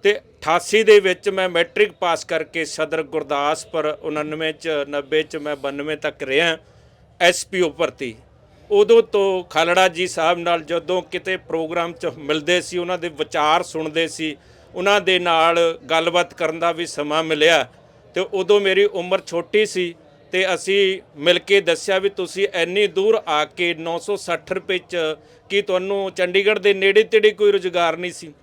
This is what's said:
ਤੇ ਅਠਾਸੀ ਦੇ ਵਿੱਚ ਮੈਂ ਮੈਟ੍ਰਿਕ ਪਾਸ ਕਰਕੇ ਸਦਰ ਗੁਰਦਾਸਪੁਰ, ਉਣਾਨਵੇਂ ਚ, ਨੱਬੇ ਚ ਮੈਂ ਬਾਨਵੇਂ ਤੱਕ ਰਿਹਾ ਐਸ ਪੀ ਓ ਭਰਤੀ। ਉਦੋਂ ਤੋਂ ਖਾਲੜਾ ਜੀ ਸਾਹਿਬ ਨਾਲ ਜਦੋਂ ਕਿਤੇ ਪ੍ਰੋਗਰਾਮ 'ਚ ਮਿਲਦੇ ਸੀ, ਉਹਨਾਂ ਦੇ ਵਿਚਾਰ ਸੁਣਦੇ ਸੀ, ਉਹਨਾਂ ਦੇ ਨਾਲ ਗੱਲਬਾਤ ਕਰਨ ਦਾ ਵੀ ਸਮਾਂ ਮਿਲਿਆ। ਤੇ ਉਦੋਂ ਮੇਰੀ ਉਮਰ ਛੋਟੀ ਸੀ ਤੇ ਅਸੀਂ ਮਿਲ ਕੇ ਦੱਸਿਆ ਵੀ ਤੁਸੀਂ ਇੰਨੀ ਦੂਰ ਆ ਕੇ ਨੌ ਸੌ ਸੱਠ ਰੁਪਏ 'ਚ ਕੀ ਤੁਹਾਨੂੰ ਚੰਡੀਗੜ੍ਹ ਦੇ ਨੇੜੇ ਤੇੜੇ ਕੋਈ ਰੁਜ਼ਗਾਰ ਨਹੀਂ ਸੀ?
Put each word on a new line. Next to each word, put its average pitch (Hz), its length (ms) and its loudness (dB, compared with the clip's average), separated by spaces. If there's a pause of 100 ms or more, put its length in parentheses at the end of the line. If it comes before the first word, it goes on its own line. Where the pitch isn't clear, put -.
ਤੇ 202 140 4
ਅਠਾਸੀ 175 640 0
ਦੇ 208 180 10
ਵਿੱਚ 190 280 -2
ਮੈਂ 190 200 -2
ਮੈਟ੍ਰਿਕ 175 440 0
ਪਾਸ 170 320 -2
ਕਰਕੇ 160 400 -6
ਸਦਰ 156 380 -4
ਗੁਰਦਾਸਪੁਰ, 147 1000 -4
ਉਣਾਨਵੇਂ 156 500 -6
ਚ, 160 160 -10 (200)
ਨੱਬੇ 143 340 -2
ਚ 151 140 -10
ਮੈਂ 147 200 -6
ਬਾਨਵੇਂ 143 400 -6
ਤੱਕ 147 260 -8
ਰਿਹਾ 156 340 0 (640)
ਐਸ 175 260 2
ਪੀ 190 140 -4
ਓ 165 100 2
ਭਰਤੀ। 139 440 -6 (560)
ਉਦੋਂ 208 320 6
ਤੋਂ 196 420 0
ਖਾਲੜਾ 175 440 4
ਜੀ 175 180 -2
ਸਾਹਿਬ 170 320 0
ਨਾਲ 170 240 -2
ਜਦੋਂ 170 400 -4
ਕਿਤੇ 185 340 -6
ਪ੍ਰੋਗਰਾਮ 170 560 -4
'ਚ 170 140 -10 (120)
ਮਿਲਦੇ 156 420 -2
ਸੀ, - 180 -8
ਉਹਨਾਂ 175 200 -4
ਦੇ 170 100 -8
ਵਿਚਾਰ 156 540 0
ਸੁਣਦੇ 160 460 -4
ਸੀ, 156 280 -8 (380)
ਉਹਨਾਂ 196 260 2
ਦੇ 185 180 2
ਨਾਲ 170 600 2 (120)
ਗੱਲਬਾਤ 170 440 0
ਕਰਨ 160 240 -4
ਦਾ 170 140 0
ਵੀ 165 140 -6
ਸਮਾਂ 151 380 -2
ਮਿਲਿਆ। 156 420 2 (480)
ਤੇ 175 60 -2
ਉਦੋਂ 190 400 2
ਮੇਰੀ 196 240 2
ਉਮਰ 190 420 -2
ਛੋਟੀ 175 400 -2
ਸੀ 180 280 -6 (380)
ਤੇ 185 220 0
ਅਸੀਂ 190 460 0 (160)
ਮਿਲ 175 220 2
ਕੇ 196 220 2
ਦੱਸਿਆ 170 380 0
ਵੀ 196 100 -2
ਤੁਸੀਂ 196 460 -4
ਇੰਨੀ 180 320 0
ਦੂਰ 196 420 2
ਆ 151 160 2
ਕੇ 170 300 -4
ਨੌ 165 240 -6
ਸੌ 202 180 -6
ਸੱਠ 170 360 -6
ਰੁਪਏ 185 260 -4
'ਚ 180 180 -10 (520)
ਕੀ 202 140 0
ਤੁਹਾਨੂੰ 190 480 -2
ਚੰਡੀਗੜ੍ਹ 190 500 0
ਦੇ 202 140 4
ਨੇੜੇ 196 280 4
ਤੇੜੇ 214 280 4
ਕੋਈ 208 220 2
ਰੁਜ਼ਗਾਰ 175 440 0
ਨਹੀਂ 175 160 -8
ਸੀ? 156 200 -18 (100)